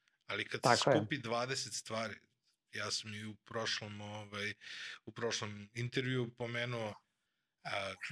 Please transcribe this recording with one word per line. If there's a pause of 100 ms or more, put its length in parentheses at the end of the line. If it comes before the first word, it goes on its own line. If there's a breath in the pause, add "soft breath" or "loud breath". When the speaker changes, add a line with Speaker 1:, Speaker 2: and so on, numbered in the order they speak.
(260)
Speaker 1:
ali
kad
se
Speaker 2:
Tako
je.
Speaker 1:
skupi
dvadeset
stvari, (580)
ja
sam
i
u
prošlom,
ovaj, (500 loud breath)
u
prošlom
intervjuu
pomenuo, (720)
a, (160)